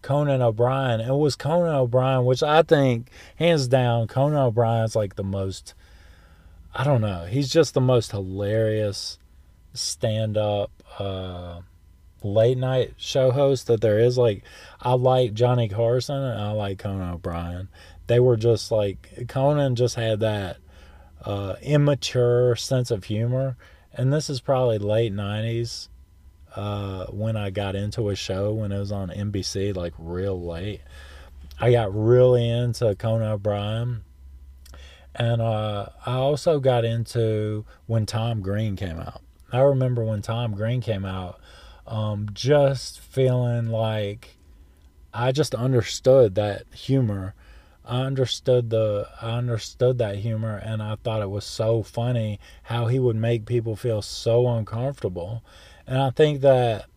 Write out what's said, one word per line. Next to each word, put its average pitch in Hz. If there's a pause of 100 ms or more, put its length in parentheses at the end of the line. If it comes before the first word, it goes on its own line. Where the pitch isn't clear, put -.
Conan 143
O'Brien. 120
It 127
was 147
Conan 165
O'Brien, 127
which 127
I 156
think, 135 (280)
hands 160
down, 120
Conan 147
O'Brien's, 113
like, 104
the 101
most, 98 (1000)
I 131
don't 135
know, 92
he's 131
just 160
the 135
most 127
hilarious 104 (560)
stand-up, 107 (280)
uh, 90 (600)
late 110
night 131
show 131
host 139
that 113
there 107
is. 123
Like, 113 (380)
I 123
like 127
Johnny 120
Carson 117
and 131
I 104
like 101
Conan 95
O'Brien. 87 (400)
They 117
were 123
just, 110
like, 107
Conan 139
just 120
had 110
that, 104 (640)
uh, 101
immature 123
sense 123
of 98
humor. 123 (400)
And 131
this 151
is 131
probably 127
late 104
nineties, 110 (680)
uh, 101
when 110
I 104
got 98
into 104
a 98
show, 101
when 107
it 98
was 101
on 98
N 101
B 98
C, 98
like, 87
real 90
late. 87 (800)
I 120
got 110
really 120
into 117
Conan 113
O'Brien. 107 (1120)
And, 117
uh, 107 (180)
I 113
also 143
got 123
into 110 (220)
when 110
Tom 113
Green 101
came 85
out. 82 (300)
I 123
remember 127
when 110
Tom 117
Green 113
came 98
out, 92 (480)
um, 107
just 135
feeling 123
like 110 (760)
I 120
just 135
understood 123
that 104
humor. 104 (540)
I 123
understood 127
the, 110 (140)
I 113
understood 123
that 101
humor, 110
and 110
I 107
thought 110
it 98
was 101
so 113
funny 117 (240)
how 117
he 127
would 123
make 113
people 113
feel 110
so 120
uncomfortable. 113 (420)
And 131
I 135
think 147
that 123 (120)